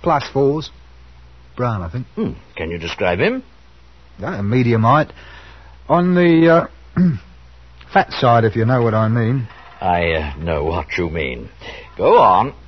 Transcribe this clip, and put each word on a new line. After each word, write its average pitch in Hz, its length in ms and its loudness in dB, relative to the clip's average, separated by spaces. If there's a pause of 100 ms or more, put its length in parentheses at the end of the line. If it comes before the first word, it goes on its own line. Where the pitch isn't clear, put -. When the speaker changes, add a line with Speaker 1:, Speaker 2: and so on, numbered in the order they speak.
Speaker 1:
Plus 156 300 -2
fours. 139 380 -2 (840)
Brown, 117 260 -4
I 82 80 -8
think. 123 160 -10 (100)
Speaker 2:
Hmm. 214 160 -6 (240)
Can 82 140 -8
you 85 80 -8
describe 87 420 -4
him? 240 240 -2 (720)
Speaker 1:
Yeah, 156 220 -8
a - 20 -6
medium 117 400 0
height. 139 300 2 (760)
On 175 260 2
the, 165 540 4 (280)
uh, 170 40 0
<clears throat> - 920 -6
fat - 200 0
side, 117 320 4
if 104 120 0
you 113 80 0
know 123 180 2
what 113 120 2
I 110 140 2
mean. 117 400 -2 (320)
Speaker 2:
I, 87 320 0
uh, 78 240 -4
know 78 280 -4
what 80 220 -4 (120)
you 87 100 -2
mean. 67 400 -8 (480)
Go 147 220 2
on. 110 360 2 (140)